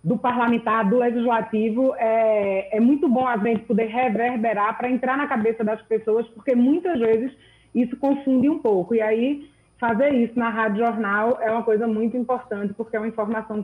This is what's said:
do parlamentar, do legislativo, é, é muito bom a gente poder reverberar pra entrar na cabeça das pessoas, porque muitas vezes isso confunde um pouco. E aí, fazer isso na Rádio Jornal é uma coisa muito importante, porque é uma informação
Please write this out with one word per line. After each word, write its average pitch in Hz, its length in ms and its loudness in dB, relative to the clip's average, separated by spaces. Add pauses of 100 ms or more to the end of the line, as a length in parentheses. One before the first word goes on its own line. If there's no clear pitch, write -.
do 220 140 0
parlamentar, 233 720 0
do 240 80 4
legislativo, 233 960 0
é, 220 800 0
é 220 40 2
muito 285 280 4
bom 254 200 2
a 240 100 0
gente 220 280 -2
poder 220 200 0
reverberar 220 880 0
pra 240 140 -4
entrar 254 260 0
na 285 120 -2
cabeça 226 360 -2
das 214 200 -4
pessoas, 220 460 -2
porque - 260 -2
muitas 311 440 2
vezes 226 320 0 (440)
isso 240 220 0
confunde 277 520 2
um 330 80 0
pouco. 208 380 0
E 220 60 2
aí, 233 460 0 (320)
fazer 233 360 2
isso 233 240 0
na 233 100 0
Rádio 220 300 -2
Jornal 220 600 0
é 226 120 -2
uma 226 100 0
coisa 226 260 0
muito 220 300 -2
importante, 226 560 -4
porque 220 220 -8
é 214 40 -2
uma 220 100 -4
informação 220 540 -6